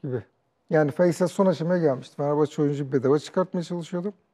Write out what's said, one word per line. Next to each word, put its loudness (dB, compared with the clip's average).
gibi. -6
Yani 2
Feysa 2
son 0
aşamaya 0
gelmişti. -2
Fenerbahçe 0
oyuncu -2
bedava 4
çıkartmaya -4
çalışıyordu. -8